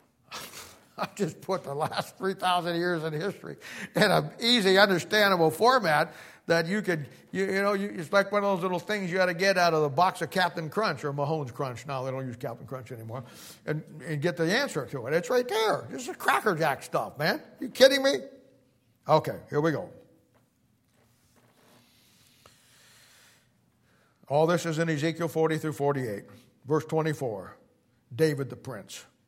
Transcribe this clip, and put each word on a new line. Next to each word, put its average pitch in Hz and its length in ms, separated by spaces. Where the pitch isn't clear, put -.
<laughs> - 60
I 214 180
just - 240
put 185 240
the 139 100
last - 440
three 190 160
thousand 180 420
years 170 300
in 156 80
history 175 420
in 185 160
an 156 200
easy, 214 360
understandable 196 720
format 165 640
that 165 180
you 202 160
could, 160 260
you, 190 140
you 190 160
know, 202 120
you, 202 220
it's 160 160
like 196 200
one 202 120
of 202 60
those 180 140
little 180 160
things 190 320
you 185 60
gotta 180 160
get 185 240
out 175 160
of 156 80
the 147 80
box 175 320
of 156 100
Captain 175 380
Crunch 185 360
or 143 80
Mahon's 143 380
Crunch. 127 340
Now 135 180
they 131 80
don't 131 140
use 117 120
Captain 120 280
Crunch 127 260
anymore. 113 320
And, 156 180
and 151 160
get 175 140
the 165 180
answer 226 340
to 123 200
it. 147 60
It's 175 160
right 247 180
there. 427 440
This 254 160
is 339 80
Cracker 233 400
Jack 147 280
stuff, 113 340
man. 180 240
You 262 100
kidding 269 320
me? 277 120
Okay, 139 300
here 147 120
we 160 100
go. 123 180
All 156 200
this 170 180
is 160 140
in 165 100
Ezekiel 160 380
forty 160 300
through 151 160
forty-eight. 131 500
Verse 151 180
twenty-four, 139 720
David 143 340
the 113 60
prince. - 500